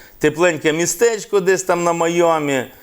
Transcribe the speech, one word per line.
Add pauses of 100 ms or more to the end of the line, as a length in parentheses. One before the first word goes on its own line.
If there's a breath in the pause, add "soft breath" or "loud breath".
(180 loud breath)
тепленьке
містечко
десь
там
на
Майамі, (180 loud breath)